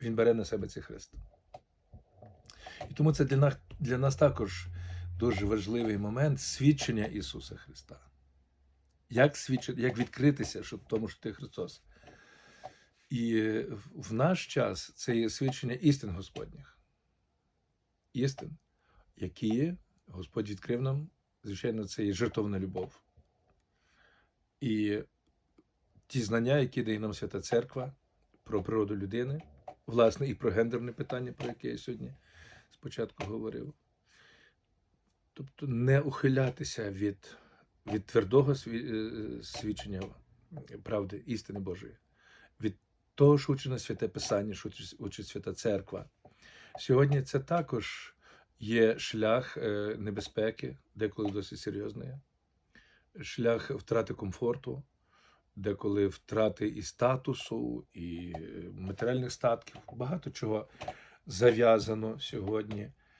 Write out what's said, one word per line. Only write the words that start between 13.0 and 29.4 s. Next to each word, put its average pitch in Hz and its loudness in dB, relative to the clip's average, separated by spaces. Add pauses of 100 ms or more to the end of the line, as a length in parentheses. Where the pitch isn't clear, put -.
І 117 2 (540)
в 123 -8
наш 156 2
час 104 0
це 120 0
є 113 2
свідчення 131 -2
істин 135 2
Господніх. - -10 (1300)
Істин, 139 -2 (580)
які 117 0 (340)
Господь 104 -6
відкрив 120 -4
нам, 139 -2 (340)
звичайно, 110 -4
це 104 -4
є 101 2
жертовна 104 0
любов. 92 -6 (1600)
І 107 0 (1080)
ті 127 -2
знання, 117 2
які 131 0
дає 107 0
нам 107 -2
Свята 98 -6
Церква 127 0 (480)
про 101 -2
природу 107 0
людини, 117 -4 (440)